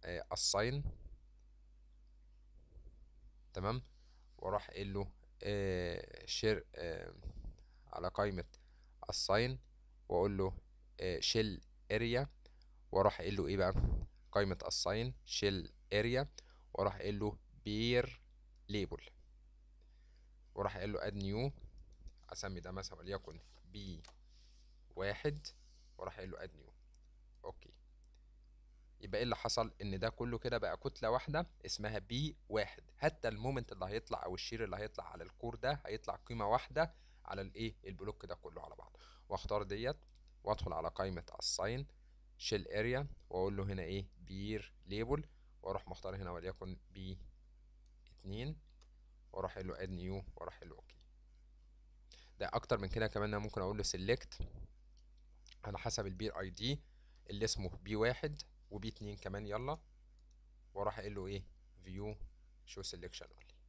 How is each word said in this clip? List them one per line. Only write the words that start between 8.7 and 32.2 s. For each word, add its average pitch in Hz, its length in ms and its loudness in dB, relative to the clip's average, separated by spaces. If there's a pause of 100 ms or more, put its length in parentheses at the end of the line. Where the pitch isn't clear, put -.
assign، 113 400 4 (580)
واقول 95 280 6
له، 95 200 2 (420)
آه، 90 200 0
shell 107 400 4 (340)
area، 117 340 4 (640)
واروح 98 300 8
قايل 98 160 0
له 80 100 2
ايه 98 100 2
بقى، 98 160 6 (580)
قائمة 98 320 4
assign 113 480 2 (200)
shell 98 380 2 (240)
area، 120 340 6 (460)
واروح 101 240 4
قايل 104 220 0
له 104 180 2 (280)
peer 120 420 4 (640)
label، 95 380 -2 (1500)
واروح 101 220 2
قايل 101 160 -2
له - 60 -2
add 98 140 -2
new، 101 380 0 (800)
اسمي 95 300 -6
ده 87 120 -10
مثلا 92 280 -8
وليكن 87 400 -8 (260)
بي 92 380 -10 (920)
واحد، 107 520 -2 (500)
واروح 92 200 -8
قايل 95 140 -8
له - 60 -8
add 92 120 -10
new. - 220 -20 (760)
اوكي، - 280 -12 (1300)
يبقى 104 160 -2
ايه 117 60 4
اللي 117 120 4
حصل؟ 113 460 0
ان 98 180 0
ده 113 100 2
كله 120 280 -2
كده 120 200 0
بقى 95 200 2
كتله - 320 0
واحده 147 380 2 (180)
اسمها 104 340 -2
بي 135 380 -2 (120)